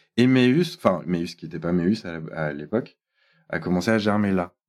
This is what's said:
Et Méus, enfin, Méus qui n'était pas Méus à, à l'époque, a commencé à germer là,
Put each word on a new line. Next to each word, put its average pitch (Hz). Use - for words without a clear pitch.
Et 123
Méus, 131
enfin, 90
Méus 87
qui -
n'était 82
pas 85
Méus 90
à, 85
à 78
l'époque, 76
a 82
commencé 90
à 113
germer 104
là, 92